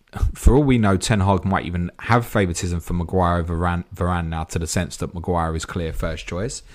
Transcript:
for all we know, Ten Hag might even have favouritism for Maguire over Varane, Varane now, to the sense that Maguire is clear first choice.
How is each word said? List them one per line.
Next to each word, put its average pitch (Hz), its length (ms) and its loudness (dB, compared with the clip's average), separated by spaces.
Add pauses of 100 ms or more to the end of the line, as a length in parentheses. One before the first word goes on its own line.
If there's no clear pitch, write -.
(340)
for - 220 6
all 147 80 6
we 131 140 6
know, 98 200 4
Ten 101 240 2
Hag 95 240 2
might 95 200 0
even 87 240 -4 (100)
have 120 260 2
favouritism 87 560 0
for - 120 -6
Maguire 87 440 0
over 82 200 -2
Varane, 87 280 -2 (100)
Varane 87 320 -2
now, 80 160 -4
to - 160 -6
the 82 80 -4
sense - 300 -4
that - 160 -6
Maguire 85 420 -2
is 85 100 -6
clear 82 280 -6
first 82 340 -6
choice. 98 340 -6 (140)